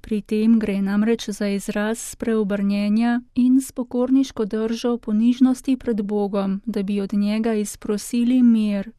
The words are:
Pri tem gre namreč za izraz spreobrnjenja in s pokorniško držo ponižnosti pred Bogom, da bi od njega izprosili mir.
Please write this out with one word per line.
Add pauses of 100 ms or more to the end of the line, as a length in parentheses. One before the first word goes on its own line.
Pri
tem
gre
namreč
za
izraz
spreobrnjenja (140)
in
s
pokorniško
držo
ponižnosti
pred
Bogom,
da
bi
od
njega
izprosili
mir.